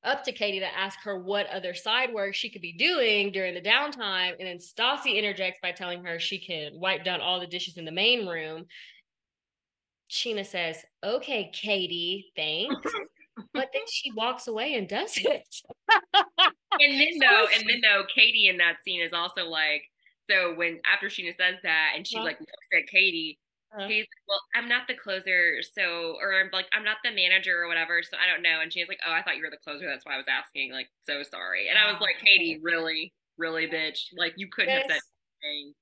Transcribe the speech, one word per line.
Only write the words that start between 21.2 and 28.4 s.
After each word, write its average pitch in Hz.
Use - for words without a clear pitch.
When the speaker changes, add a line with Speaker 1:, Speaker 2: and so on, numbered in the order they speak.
Speaker 2:
says 185
that 160
and 180
she, 233
Speaker 1:
Uh-huh. 220
Speaker 2:
like, -
looks 156
at 165
Katie, 170
Speaker 1:
Uh-huh. 202
Speaker 2:
Katie's 214
like, -
"Well, 196
I'm 233
not 247
the 247
closer, 185
so," 170
or, 190
like, 190
"I'm 214
not 214
the 240
manager 185
or 170
whatever, 170
so 170
I 180
don't 170